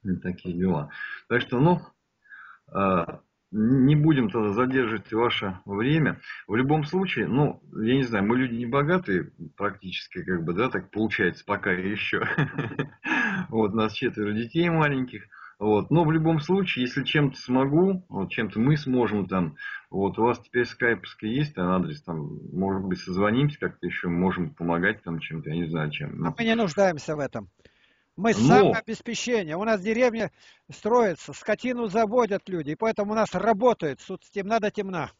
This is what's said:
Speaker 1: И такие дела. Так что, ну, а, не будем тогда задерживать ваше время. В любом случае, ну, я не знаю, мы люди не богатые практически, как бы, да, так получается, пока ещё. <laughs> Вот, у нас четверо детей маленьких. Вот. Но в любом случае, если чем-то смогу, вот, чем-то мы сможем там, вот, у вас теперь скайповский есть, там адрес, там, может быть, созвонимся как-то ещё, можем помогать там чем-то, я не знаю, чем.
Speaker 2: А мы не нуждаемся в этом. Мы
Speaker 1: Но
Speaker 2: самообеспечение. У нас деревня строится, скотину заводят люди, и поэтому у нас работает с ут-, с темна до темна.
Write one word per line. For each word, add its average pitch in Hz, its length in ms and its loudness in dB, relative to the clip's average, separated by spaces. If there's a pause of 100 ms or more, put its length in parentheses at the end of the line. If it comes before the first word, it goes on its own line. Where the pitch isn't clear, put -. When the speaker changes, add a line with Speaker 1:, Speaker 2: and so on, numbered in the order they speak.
Speaker 1:
И 90 100 -2
такие 90 400 -6
дела. 87 340 0 (380)
Так 120 140 2
что, 123 180 -4
ну, 160 200 4 (920)
а, 92 480 0 (320)
не 131 440 4
будем 147 340 4
тогда 107 240 0
задерживать 123 580 0
ваше 110 540 0
время. 113 540 0 (280)
В 101 80 -2
любом 143 280 2
случае, 180 440 -2
ну, 127 340 0 (200)
я 120 140 2
не 135 80 2
знаю, 107 220 0
мы 117 120 2
люди 127 180 0
не 120 100 -6
богатые 139 680 0 (240)
практически, 92 680 -8
как 85 200 -2
бы, 85 100 -4
да, 120 160 0
так 101 200 -6
получается, 101 560 -2
пока 101 260 -2
ещё. 95 500 -2
<laughs> - 760 -4 (500)
Вот, 107 220 0
у 110 40 -2
нас 110 180 0
четверо 107 400 -4
детей 117 360 0
маленьких. 139 560 0 (340)
Вот. 104 300 2
Но 165 140 6
в 151 80 4
любом 160 280 2
случае, 185 460 0
если 127 180 -4
чем-то 147 340 2
смогу, 147 680 2
вот, 95 220 -6
чем-то 107 300 -4
мы 143 160 4
сможем 113 520 0
там, 90 280 0 (340)
вот, 95 280 -2
у 110 60 2
вас 120 160 2
теперь 120 260 -2
скайповский 113 680 -2
есть, 147 200 -2
там 90 160 -2
адрес, 82 320 -2
там, 78 380 -8 (120)
может 95 320 -2
быть, 90 160 -4
созвонимся 107 600 0
как-то 90 260 -6
ещё, 90 240 -4
можем 90 440 0
помогать 87 500 0
там 82 160 -6
чем-то, 78 300 -10
я 80 60 -4
не 85 140 -4
знаю, 78 220 -2
чем. - 300 -10
Speaker 2:
А - 140 -2
мы 233 80 -4
не 226 100 2
нуждаемся 180 640 0
в 147 40 -6
этом. 117 300 -8 (680)
Мы 214 180 2
Speaker 1:
Но 220 480 6
Speaker 2:
самообеспечение. 220 720 -4
У 196 80 -4
нас 220 180 2
деревня 226 500 0 (380)
строится, 214 640 0
скотину 240 540 -4
заводят 214 600 0
люди, 156 240 -4
и 156 40 -4
поэтому 214 360 -2
у 220 40 0
нас 214 180 0
работает 196 680 2
с - 100 -18
ут-, 190 160 -10
с - 40 -20
темна 202 300 -2
до 208 100 -2
темна. 190 500 -6